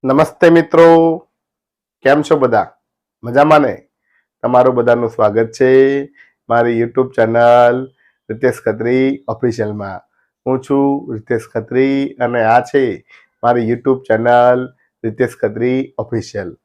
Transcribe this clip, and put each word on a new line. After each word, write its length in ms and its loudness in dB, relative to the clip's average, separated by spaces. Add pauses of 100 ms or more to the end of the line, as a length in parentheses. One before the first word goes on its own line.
નમસ્તે 480 2
મિત્રો, 720 4 (760)
કેમ 260 2
છો 120 2
બધા? 320 0 (520)
મજામાં 420 2
ને? 80 -4 (680)
તમારું 360 2
બધાનું 380 0
સ્વાગત 420 0
છે 140 2 (760)
મારી 320 0
YouTube 340 -4
ચેનલ 640 2 (500)
રિતેશ 360 -4
ખત્રી 420 -2 (260)
ઓફિશિયલમાં. 720 -6 (400)
હું 220 -2
છું 180 0 (300)
રિતેશ 380 -8
ખત્રી 440 -2 (280)
અને 160 -2 (100)
આ 180 4
છે 140 0 (600)
મારી 280 0
YouTube 360 -4
ચેનલ 560 2 (400)
રિતેશ 380 -4
ખત્રી 400 -4 (220)
ઓફિશિયલ. 500 -10 (100)